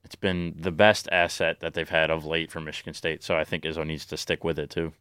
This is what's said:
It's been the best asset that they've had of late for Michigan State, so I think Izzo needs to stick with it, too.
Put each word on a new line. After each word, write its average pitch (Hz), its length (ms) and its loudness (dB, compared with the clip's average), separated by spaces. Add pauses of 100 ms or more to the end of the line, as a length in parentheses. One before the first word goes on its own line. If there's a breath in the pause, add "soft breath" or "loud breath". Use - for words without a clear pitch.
It's - 120 -18
been 87 440 0
the 87 100 -2
best 101 420 6
asset 85 500 2
that 82 120 -6
they've 82 160 -4
had 80 220 4
of 80 120 0
late 80 280 -2
for 82 80 -8
Michigan 76 340 -10
State, 80 300 -6
so 80 120 0
I 80 100 2
think 87 180 -6
Izzo 80 240 -2
needs 78 200 -4
to 78 100 -8
stick - 260 -4
with 82 160 0
it, 73 100 -4
too. 82 320 -4